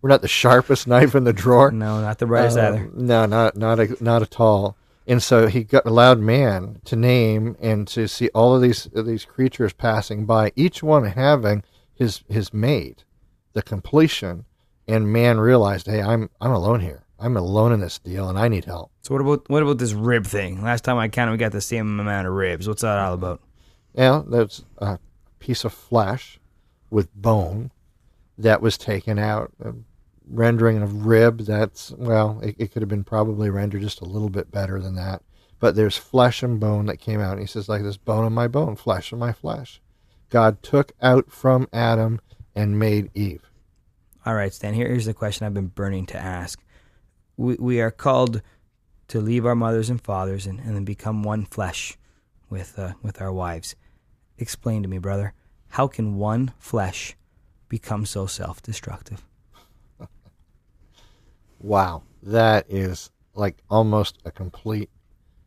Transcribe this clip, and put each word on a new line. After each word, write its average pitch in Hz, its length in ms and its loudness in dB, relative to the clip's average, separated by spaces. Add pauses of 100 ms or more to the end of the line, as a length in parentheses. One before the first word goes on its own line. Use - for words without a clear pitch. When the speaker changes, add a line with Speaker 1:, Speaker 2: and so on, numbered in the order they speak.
Speaker 1:
We're 135 80 2
not 135 100 8
the - 80 -6
sharpest 127 580 4
<laughs> - 0 -
knife 127 280 6
in 135 100 4
the 120 80 4
drawer." 123 380 6
Speaker 2:
No, 107 320 -2
not 107 160 -4
the 120 80 -2
brightest 120 320 2
Speaker 1:
Uh, - 20 4
Speaker 2:
either. 107 320 0
Speaker 1:
no, 117 320 2
not, 110 320 2
not 110 240 2
a, 113 240 2
not 117 160 4
at - 180 -4
all. 104 380 4 (300)
And 123 160 4
so 113 240 6
he 110 180 0
got, - 220 2
allowed 120 320 8
man 107 680 0
to - 120 -4
name 113 640 2
and 104 280 -2
to 113 180 -2
see 120 280 -2
all 120 200 6
of 127 60 4
these, 123 320 2
these 110 320 -4
creatures 127 480 -2
passing 110 540 -4
by, 107 280 2
each 165 280 0
one 151 220 4
having 107 600 2 (300)
his, 117 340 -2
his 104 240 -4
mate, 107 540 -2 (480)
the 107 80 -2
completion. 104 840 -2 (420)
And 107 280 0
man 117 260 4
realized, 107 460 4
"Hey, 104 160 -2
I'm, 110 260 -2 (140)
I'm 123 100 0
alone 107 280 0
here. 82 240 -8 (140)
I'm 120 200 -2
alone 104 340 2
in 107 80 0
this 85 180 -8
deal, 92 300 -8
and 92 100 -4
I 117 100 2
need 101 180 -2
help." 85 240 -12 (100)
Speaker 2:
So - 140 -8
what 135 80 -2
about, 139 260 0
what 147 140 2
about 139 160 0
this 117 160 -2
rib 110 320 0
thing? 95 360 -6
Last 117 220 -2
time 123 140 0
I 113 100 -2
counted, 117 240 -2
we 113 60 -4
got 110 140 -2
the 104 100 -6
same 107 360 -4
amount 101 280 -4
of 92 80 -4
ribs. 92 340 -2
What's 107 140 -6
that 107 160 0
all 95 160 -2
about? 90 260 -6 (560)
Speaker 1:
Yeah, 131 300 4
that's 117 380 0 (140)
a 101 200 -4 (400)
piece - 260 -6
of 110 80 -4
flesh - 680 -4 (500)
with 104 240 0
bone 104 560 0 (680)
that 107 240 4
was 107 160 0
taken 104 440 -4
out, 107 320 -4 (120)
uh, 113 60 -10 (560)
rendering 113 560 2
of 104 240 -4
rib 113 360 6
that's, 104 500 -4
well, 110 500 0
it, 107 160 -8
it 110 140 -6
could 110 100 -4
have 104 60 -6
been 101 160 -4
probably 107 460 -2
rendered 98 320 -4
just 104 180 -8
a - 40 -14
little 104 260 -6
bit 98 200 -8
better 95 300 -6
than 92 160 -8
that. 92 260 -8 (380)
But 117 160 2
there's 104 200 2
flesh 123 460 0
and 120 160 -2
bone 104 280 0
that 104 100 -6
came 107 240 -6
out. 98 140 -4
And 101 80 -8
he 101 40 -8
says, 101 220 -10
like, 104 160 -4
"This 101 120 -8
bone 110 280 -2
of 110 80 -2
my 120 160 -2
bone, 143 260 -2
flesh - 380 -4
of 117 80 -10
my 120 120 -4
flesh." - 480 -10 (480)
God 110 320 4
took - 300 0 (100)
out 127 300 4
from 131 420 0
Adam 113 480 0 (360)
and 104 240 0
made 107 340 -2
Eve. 98 340 -6 (800)
Speaker 2:
All 113 80 -2
right, 101 180 -2
Stan, 107 220 -8
here, 120 140 -2
here's 120 180 -2
the 110 80 -4
question 107 320 -6
I've 104 80 -6
been 98 140 -4
burning 95 380 -6
to - 120 -14
ask. 90 420 -10 (760)
We, 123 240 -2
we 123 200 0
are 113 120 -2
called 127 500 0 (640)
to 113 140 -6
leave 117 260 -2
our 120 80 0
mothers 113 340 -2
and 120 140 -4
fathers 95 440 -6
and, 98 120 -10
and 113 160 -10
then 98 100 -6
become 104 380 -8
one 107 220 -4
flesh - 520 -10 (540)
with, 92 260 -12
uh, 92 240 -10
with 104 200 -10
our 95 120 -8
wives. 87 440 -10 (600)
Explain 113 460 -6
to 95 60 -8
me, 92 100 -8
brother, 98 340 -6 (360)
how 135 180 -4
can 107 300 -6
one 110 420 -4
flesh - 580 -8 (520)
become 107 360 -6
so 98 220 -8
self-destructive? - 960 -14 (760)
<laughs> - 80 -20 (1500)
Speaker 1:
Wow, 95 420 -2 (200)
that 110 460 2
is, 95 420 -6 (240)
like, 101 240 -6 (120)
almost 107 540 0
a 85 80 -14
complete 107 580 -10 (560)